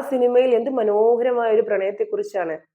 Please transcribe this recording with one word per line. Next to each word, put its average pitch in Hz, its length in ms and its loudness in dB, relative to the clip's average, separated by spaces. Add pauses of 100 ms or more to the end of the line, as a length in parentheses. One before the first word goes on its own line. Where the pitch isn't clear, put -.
(120)
സിനിമയിൽ 247 480 2
എന്ത് 233 120 -4
മനോഹരമായ 233 840 2
ഒരു 220 120 2
പ്രണയത്തെക്കുറിച്ചാണ് 202 880 -4 (180)